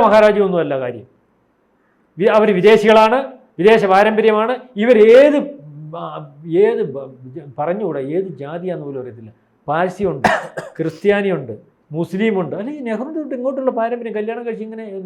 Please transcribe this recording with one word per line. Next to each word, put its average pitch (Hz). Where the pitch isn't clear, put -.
മഹാരാജ്യമൊന്നുമല്ല 196
കാര്യം, 120
വി-, 208
അവര് 214
വിദേശികളാണ്, 220
വിദേശ 214
പാരമ്പര്യമാണ്. 220
ഇവർ 233
ഏത്, 294
ആ, -
ഏത് 226
ബ-, 135
പറഞ്ഞുകൂടാ, 170
ഏത് 190
ജാതിയാന്ന് 160
പോലും 135
അറിയത്തില്ല. 110
പാഴ്സിയുണ്ട്, 170
<coughs> -
ക്രിസ്ത്യാനിയുണ്ട്, 165
മുസ്ലിമുണ്ട്. 185
അല്ലെങ്കിൽ 269
നെഹ്റുവിൻ്റെ 302
തൊട്ട് 269
ഇങ്ങോട്ടുള്ള 262
പാരമ്പര്യം 226
കല്യാണം 226
കഴിച്ച് 220
ഇങ്ങനെ 220